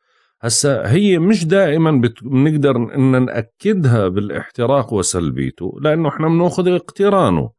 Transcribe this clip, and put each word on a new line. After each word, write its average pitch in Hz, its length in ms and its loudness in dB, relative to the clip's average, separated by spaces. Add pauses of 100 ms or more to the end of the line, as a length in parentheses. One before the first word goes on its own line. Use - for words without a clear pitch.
(400)
هسا 113 500 -2
هي 185 280 2
مش 175 280 0
دائمًا 165 440 2
بت-، 120 340 0
بنقدر 139 520 2
إن 127 480 0
نأكدها 120 840 0
بالاحتراق 107 840 -4
وسلبيته، 85 880 -4
لأنه 151 280 0
إحنا 156 200 -4
بناخذ 175 400 0
اقترانه، 175 920 0